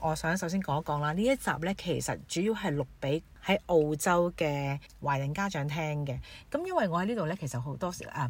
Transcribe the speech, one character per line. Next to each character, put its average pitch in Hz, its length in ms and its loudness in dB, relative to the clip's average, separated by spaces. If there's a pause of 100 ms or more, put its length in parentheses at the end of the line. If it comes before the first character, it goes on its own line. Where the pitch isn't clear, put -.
我 156 160 0
想 165 200 0
首 170 120 -2
先 190 120 0
講 151 220 0
一 - 20 -12
講 147 140 0
啦， 147 140 0
呢 185 100 0
一 262 140 4
集 220 140 -4 (100)
呢， 180 180 0
其 - 220 -2
實 - 260 -2
主 - 140 -2
要 214 140 2
係 196 200 -2
錄 143 100 0 (160)
俾 147 220 0 (220)
喺 196 220 4
澳 156 280 4
洲 175 380 4
嘅 143 480 0 (220)
華 139 160 0
人 139 160 0
家 196 140 0
長 151 200 -2
聽 151 380 -2
嘅。 131 120 -4 (320)
咁 330 160 -2
因 381 80 -4
為 247 140 4
我 170 120 2
喺 185 40 2
呢 226 100 0
度 190 120 0
呢， 165 120 -2
其 156 80 -6
實 127 140 -4
好 135 160 -6
多 180 160 -2
時， - 160 -10
啊， - 220 -2